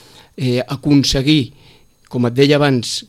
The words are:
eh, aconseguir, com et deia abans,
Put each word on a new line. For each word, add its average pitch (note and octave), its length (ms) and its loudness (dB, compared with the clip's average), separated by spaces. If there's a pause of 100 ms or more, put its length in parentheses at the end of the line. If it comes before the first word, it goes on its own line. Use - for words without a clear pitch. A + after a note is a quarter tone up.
(380)
eh, B2+ 300 -2
aconseguir, C#3+ 880 0 (560)
com A#2+ 180 -2
et A#2 80 -4
deia C#3+ 220 4
abans, C3+ 520 -2